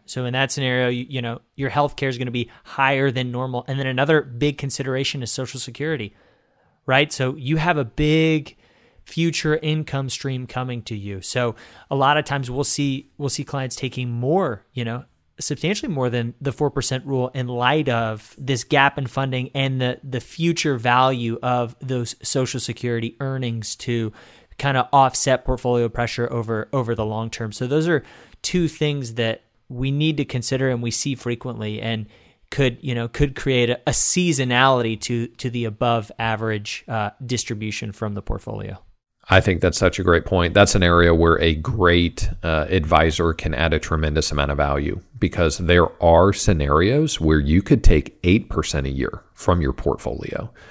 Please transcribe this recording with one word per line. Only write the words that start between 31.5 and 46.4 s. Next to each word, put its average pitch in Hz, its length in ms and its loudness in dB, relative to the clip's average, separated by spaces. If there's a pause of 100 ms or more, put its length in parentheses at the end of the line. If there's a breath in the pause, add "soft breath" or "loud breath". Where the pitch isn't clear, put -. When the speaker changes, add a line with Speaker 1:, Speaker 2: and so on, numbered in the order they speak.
Speaker 1:
and 110 240 -4 (460 soft breath)
could, 127 300 0
you 127 120 -6
know, 117 140 -4
could 135 260 0
create 123 340 2
a, 123 160 -2
a - 80 0
seasonality 127 1080 2
to, 120 260 -2
to - 240 -8
the 120 140 -4
above 113 560 -2
average, 110 680 -4
uh, 107 240 -4 (160)
distribution 110 640 -6
from 104 240 -6
the 104 80 -6
portfolio. 104 560 -8 (520)
Speaker 2:
I 95 100 8
think 90 200 0
that's 87 180 2
such 95 220 2
a - 20 -2
great 85 220 4
point. 87 280 0
That's 101 220 6
an 95 80 4
area 85 320 6
where 82 260 6
a 82 140 4
great, 85 760 2 (140)
uh, 80 260 0
advisor 80 640 4
can - 220 -4
add 78 180 0
a 78 60 2
tremendous 78 540 0
amount 71 180 0
of 71 60 0
value, 71 440 0 (200)
because - 380 0
there 87 440 4
are 85 300 8
scenarios 87 880 2